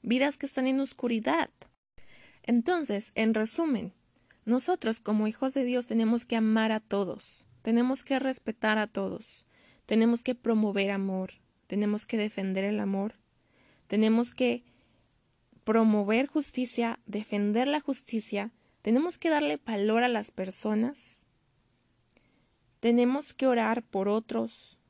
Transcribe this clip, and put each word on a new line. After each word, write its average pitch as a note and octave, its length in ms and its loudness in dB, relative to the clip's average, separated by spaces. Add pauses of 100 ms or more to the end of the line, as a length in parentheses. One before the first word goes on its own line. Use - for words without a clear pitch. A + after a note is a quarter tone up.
vidas B3+ 340 0
que - 80 -6
están C4 220 -2
en C4+ 120 0
oscuridad. B3+ 680 -2 (920)
Entonces, A3+ 720 0
en A3 180 2
resumen, A3 580 0 (540)
nosotros B3 540 0
como G#3+ 280 0
hijos C4 280 -2
de C4+ 80 2
Dios B3 240 -2
tenemos A3+ 400 2
que - 80 -2
amar A3 360 2
a A3 80 0
todos, - 680 -6 (160)
tenemos A#3+ 400 2
que C4+ 160 0
respetar A3+ 580 -2
a G#3+ 80 0
todos, - 640 -8 (400)
tenemos A3+ 340 4
que B3+ 140 -4
promover G#3 560 0
amor, F#3+ 400 -2 (340)
tenemos G#3 400 0
que A#3 120 -4
defender F#3+ 480 -2
el G#3 140 -2
amor, G3 360 -2 (720)
tenemos A3 480 2
que A#3+ 280 0 (1000)
promover A3 640 4
justicia, A#3+ 800 0
defender G#3 600 0
la D4 120 0
justicia, A3+ 720 -4 (300)
tenemos C#4+ 360 2
que E4 120 0
darle D4 360 0
valor A3 380 2
a B3 40 2
las A3+ 240 -2
personas, G#3+ 960 -4 (1500)
tenemos B3 540 2
que - 120 -2
orar A#3 380 2
por G3 240 -2
otros A3+ 720 -4 (100)